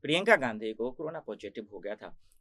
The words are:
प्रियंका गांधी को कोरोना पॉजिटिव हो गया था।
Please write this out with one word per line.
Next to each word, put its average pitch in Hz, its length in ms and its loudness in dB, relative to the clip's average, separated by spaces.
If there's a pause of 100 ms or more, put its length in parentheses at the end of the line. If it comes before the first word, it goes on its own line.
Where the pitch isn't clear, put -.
प्रियंका 185 340 6
गांधी 113 360 0
को 117 180 -2
कोरोना 156 300 -8
पॉजिटिव 107 520 -8
हो 98 60 -10
गया 98 160 -6
था। 98 240 -14 (220)